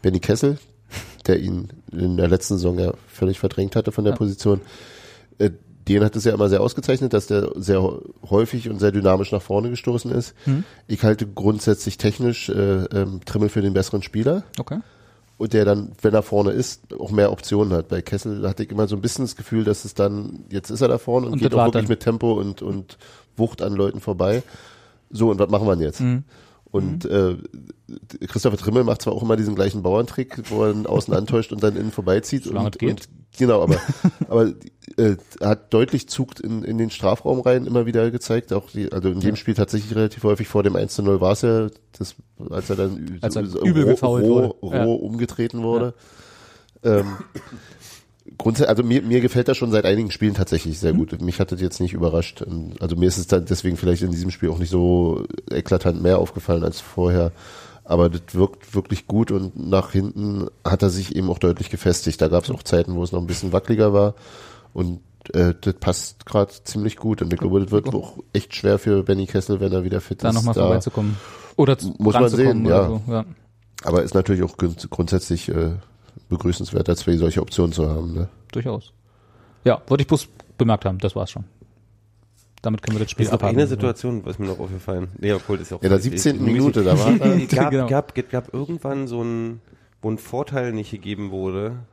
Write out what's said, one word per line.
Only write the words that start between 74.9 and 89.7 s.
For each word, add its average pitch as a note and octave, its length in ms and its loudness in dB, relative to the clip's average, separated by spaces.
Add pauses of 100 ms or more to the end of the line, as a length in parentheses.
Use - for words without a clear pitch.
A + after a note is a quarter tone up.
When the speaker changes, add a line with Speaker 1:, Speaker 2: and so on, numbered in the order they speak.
Speaker 1:
äh, E2 240 -2 (540)
begrüßenswert, F2 600 -2
da F2 80 2
zwei E2+ 220 0
solche E2 220 0
Optionen E2+ 320 0
zu E2 160 0
haben, D#2+ 280 -4
ne? F2 140 -4 (220)
Speaker 2:
Durchaus. A#2 420 -8 (720)
Ja, B2 240 4
wollte C3+ 140 2
ich C3+ 60 0
bloß D#3 200 0 (300)
bemerkt A2+ 280 2
haben, F#2 120 -2
das F#2+ 180 -4
war's - 140 -6
schon. - 140 -12 (1200)
Damit A2 200 -4
können A2 160 -2
wir A2 60 0
das - 80 -6
Spiel A2+ 140 0
Speaker 3:
Ist G#2 60 -2
noch A#2 80 0
Speaker 2:
abhaken. A2 200 2
Speaker 3:
eine D3 80 4
Situation, A#2+ 580 -4
was G2+ 140 -8
mir G2 80 -4
noch F#2 120 -4
aufgefallen. F#2 500 -6 (100)
Leopold G2+ 420 -2
ist E2+ 80 -14
ja F#2 80 -10
auch - 60 -10
Speaker 1:
Ja, F#2+ 40 2
in F#2+ 40 6
der F#2+ 80 6
Speaker 3:
völlig A2+ 140 -2
Speaker 1:
siebzehnten B2+ 320 0
Speaker 3:
nämlich A#2+ 180 4
Speaker 1:
Minute, A2+ 200 4
da F#2 140 6
war B2 100 4
Speaker 3:
<laughs> G3+ 300 4
es C3 120 0
gab, B2+ 200 2
Speaker 2:
Genau. C3 180 0
Speaker 3:
gab, C3 440 -2
gab B2 240 -6
irgendwann C#3 520 -6
so A#2+ 140 -6
einen, A#2 400 -6 (400)